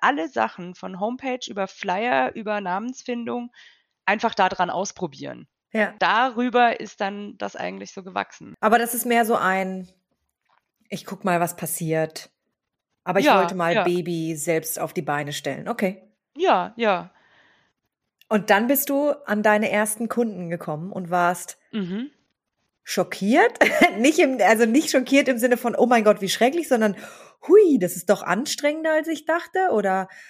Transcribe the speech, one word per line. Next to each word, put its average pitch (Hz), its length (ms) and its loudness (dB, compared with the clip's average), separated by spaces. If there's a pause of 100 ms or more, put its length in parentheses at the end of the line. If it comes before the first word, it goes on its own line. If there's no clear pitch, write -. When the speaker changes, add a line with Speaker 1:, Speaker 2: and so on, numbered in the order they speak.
Speaker 1:
alle 285 280 0
Sachen 190 460 -6
von 185 260 -12
Homepage 247 400 -6 (100)
über 196 180 -6
Flyer, 233 640 -2
über 208 280 -6
Namensfindung 240 880 -6 (540)
einfach 220 280 0
da 185 140 4
dran 185 220 -2
ausprobieren. 139 800 -8 (240)
Speaker 2:
Ja. 214 260 -2
Speaker 1:
Darüber 233 800 2
ist - 200 -12
dann 202 380 -8
das 202 180 -8
eigentlich 190 360 -10
so - 100 -14
gewachsen. - 580 -10
Speaker 2:
Aber 220 180 4
das 233 160 -2
ist 240 120 -4
mehr 233 180 4
so 214 120 2
ein, 190 520 -2 (1000)
ich - 180 -12
guck - 180 -14
mal, 175 160 0
was 170 160 -4
passiert. 160 720 -4 (760)
Aber 185 160 0
ich 269 40 2
Speaker 1:
Ja, 285 80 6
Speaker 2:
wollte 175 220 2
mal 170 220 0
Speaker 1:
ja. 170 80 2
Speaker 2:
Baby 170 520 -2
selbst 160 420 -2
auf 160 160 -6
die 175 80 -4
Beine 147 300 -4
stellen. 143 360 -8
Okay. 185 340 -4 (340)
Speaker 1:
Ja, 254 400 0
ja. 185 360 -2 (1160)
Speaker 2:
Und 214 220 0
dann 208 180 4
bist 277 220 0
du 277 200 0 (160)
an 208 160 -2
deine 214 280 4
ersten 214 380 -2
Kunden 190 420 -4
gekommen 165 420 -8
und 175 180 -8
warst 175 480 0 (140)
Speaker 1:
Mhm. 208 380 -6 (720)
Speaker 2:
schockiert? 226 760 0 (200)
<laughs> 254 200 2
Nicht 294 200 4
im, 262 220 2
also 220 260 4
nicht 262 240 2
schockiert 269 380 2
im 247 100 0
Sinne 240 180 2
von, 233 200 -4
„Oh 240 100 4
mein 233 180 4
Gott, 208 160 4
wie 196 80 -6
schrecklich“, 294 400 0
sondern, 220 280 2 (500)
„Hui, 339 320 8
das 180 180 -2
ist 175 140 -4
doch 190 120 2
anstrengender, 302 720 -2
als 311 140 0
ich 320 180 -4
dachte“, 349 460 0
oder 190 360 0 (220)